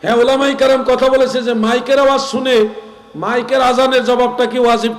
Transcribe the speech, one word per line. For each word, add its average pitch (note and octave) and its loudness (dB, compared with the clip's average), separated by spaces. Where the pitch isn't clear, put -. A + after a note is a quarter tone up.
হ্যাঁ, A3+ 0
উলামায়ে C4+ 2
কেরাম C4 0
কথা B3+ 0
বলেছে B3+ 0
যে A#3+ -2
মাইকের A#3+ 0
আওয়াজ C4+ 2
শুনে B3 0
মাইকের A#3+ -2
আজানের B3+ 2
জবাবটা A#3+ 0
কি A3+ -4
ওয়াজিব A#3 2